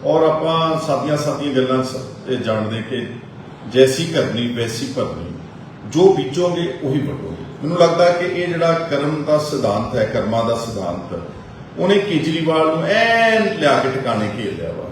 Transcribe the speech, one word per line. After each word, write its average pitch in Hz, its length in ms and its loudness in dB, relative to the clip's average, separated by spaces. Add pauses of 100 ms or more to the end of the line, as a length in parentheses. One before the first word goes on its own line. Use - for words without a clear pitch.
ਔਰ 160 200 4
ਆਪਾਂ 160 640 2
ਸਾਦੀਆਂ 147 300 0
ਸਾਦੀਆਂ 139 360 -2
ਗੱਲਾਂ 131 300 2
ਸ-, - 460 -8
ਇਹ 127 80 0
ਜਾਣਦੇ 107 520 -2
ਕਿ 117 180 -4 (640)
ਜੈਸੀ 131 360 6
ਕਰਨੀ 120 420 0
ਵੈਸੀ 120 480 -4
ਭਰਨੀ, 104 360 -6 (580)
ਜੋ 185 240 8
ਬੀਜੋਗੇ 175 600 0 (100)
ਉਹੀ 139 160 0
ਵੱਢੋਗੇ। - 440 -6 (200)
ਮੈਨੂੰ 165 160 -2
ਲੱਗਦਾ 175 300 6
ਕਿ 175 160 0
ਇਹ 175 220 -2
ਜਿਹੜਾ 165 260 2
ਕਰਮ 147 500 -2
ਦਾ 151 140 2
ਸਿਧਾਂਤ 113 580 -2
ਹੈ, 110 100 2
ਕਰਮਾਂ 110 400 0
ਦਾ 117 100 2
ਸਿਧਾਂਤ, 92 640 -6 (580)
ਉਹਨੇ 196 220 4
ਕੇਜਰੀਵਾਲ 160 680 2
ਨੂੰ 165 160 0
ਐਨ 220 760 2
ਲਿਆ 143 200 4
ਕੇ 131 100 0
ਟਿਕਾਣੇ 117 480 -2
ਘੇਰ 98 160 -6
ਲਿਆ - 180 -6
ਵਾ। - 200 -8